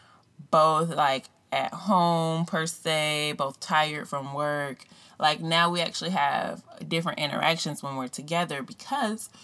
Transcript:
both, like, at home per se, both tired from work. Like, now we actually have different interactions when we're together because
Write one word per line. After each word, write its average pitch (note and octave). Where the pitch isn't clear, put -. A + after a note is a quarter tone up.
both, D#3
like, C3+
at C3+
home E3+
per E3
se, D3+
both C#3
tired D#3
from C#3
work. D3
Like, D#3
now E3
we F3
actually E3
have C#3+
different E3
interactions D3+
when C#3
we're C3
together D3+
because A3